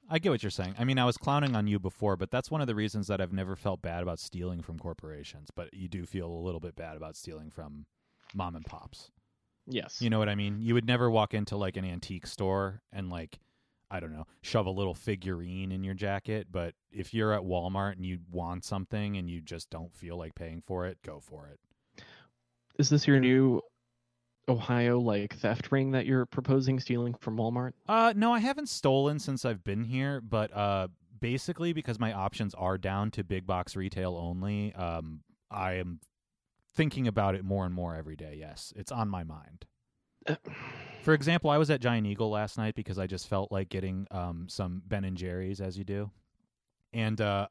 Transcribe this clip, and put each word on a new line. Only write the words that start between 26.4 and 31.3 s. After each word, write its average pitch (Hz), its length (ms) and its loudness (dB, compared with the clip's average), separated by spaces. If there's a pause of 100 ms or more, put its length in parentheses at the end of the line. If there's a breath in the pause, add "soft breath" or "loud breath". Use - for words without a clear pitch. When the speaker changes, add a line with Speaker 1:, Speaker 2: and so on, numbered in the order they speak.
Speaker 2:
stealing 120 360 0
from 110 220 -4
Walmart? 120 360 0 (160)
Speaker 1:
Uh, 226 280 6
no, 226 160 6
I 240 60 4
haven't 269 300 0
stolen 139 500 4
since 135 260 -4
I've 110 200 -2
been 104 180 0
here, 131 380 -2
but, 107 360 0
uh, 101 320 2 (320)
basically 165 520 0